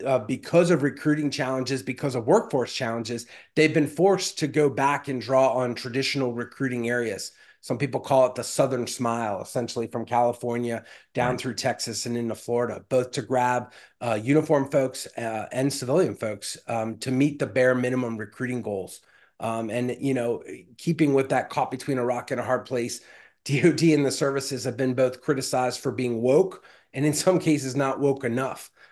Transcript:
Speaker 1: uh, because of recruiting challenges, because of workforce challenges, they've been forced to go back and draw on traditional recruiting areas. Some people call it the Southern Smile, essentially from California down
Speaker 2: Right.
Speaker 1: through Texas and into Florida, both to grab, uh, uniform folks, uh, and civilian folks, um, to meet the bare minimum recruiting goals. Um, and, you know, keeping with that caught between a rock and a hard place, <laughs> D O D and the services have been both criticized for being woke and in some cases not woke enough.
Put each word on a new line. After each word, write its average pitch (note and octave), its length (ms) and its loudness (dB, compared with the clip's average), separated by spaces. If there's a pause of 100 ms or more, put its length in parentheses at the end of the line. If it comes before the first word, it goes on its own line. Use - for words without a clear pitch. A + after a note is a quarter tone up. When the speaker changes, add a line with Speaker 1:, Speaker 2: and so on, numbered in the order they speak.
Speaker 1:
uh, C3 160 2
because E3 520 2
of D3+ 100 4
recruiting D3 480 0
challenges, C3 540 -2
because C3 320 -4
of A2+ 100 -4
workforce C#3+ 480 2
challenges, A#2 540 -6 (280)
they've D#3 180 6
been D3+ 120 4
forced F#3 540 2
to D#3 80 0
go D3 220 2
back C#3 380 0
and C3 140 -4
draw C3 280 4
on A#2+ 260 0
traditional C3 580 -2
recruiting A#2+ 560 -4
areas. A#2 440 -4 (280)
Some C3 160 -4
people C3 220 -2
call C3 280 4
it B2+ 60 -4
the A#2+ 100 -6
Southern B2+ 440 0
Smile, A#2 540 -2
essentially A#2+ 440 -6
from A2+ 200 -6
California A#2+ 800 -2 (300)
down B2 180 0
Speaker 2:
Right. B2 80 -4
Speaker 1:
through B2+ 160 -6
Texas A#2+ 520 -4
and A#2+ 100 -4
into A#2 160 -4
Florida, A#2 560 -2
both C3 220 0
to C#3 100 -4
grab, B2 520 0 (280)
uh, A2+ 180 0
uniform C#3+ 520 2
folks, C3+ 340 0 (120)
uh, A2+ 340 -6
and C3+ 200 0
civilian C#3 440 0
folks, G#2+ 420 -8 (100)
um, A2+ 320 -4
to C3 120 -4
meet C#3+ 260 2
the C3 100 -2
bare B2+ 280 4
minimum B2 420 -2
recruiting A#2+ 460 -8
goals. G2 380 -8 (380)
Um, A2+ 300 -4
and, B2 300 -2
you C3+ 160 0
know, A#2+ 280 -2 (340)
keeping D#3 360 2
with C3+ 160 2
that C3 200 0
caught - 200 -2
between C3 300 -4
a A#2+ 60 0
rock B2 260 -2
and B2 80 -2
a A2+ 40 -2
hard A#2 220 -2
place, A#2+ 360 -4 (200)
<laughs> - 240 -20
D C#3 220 0
O E3 40 6
D D#3 220 6
and D3 120 4
the B2+ 60 2
services C3+ 520 -2
have A#2+ 120 -4
been C3 200 0
both B2+ 260 0
criticized C3 600 -2
for C3 100 -4
being A#2 300 -2
woke D3 440 4 (280)
and C3+ 120 0
in D3+ 80 4
some F3+ 240 4
cases C3+ 380 0
not C3+ 240 0
woke C#3 240 2
enough. B2 480 -4 (200)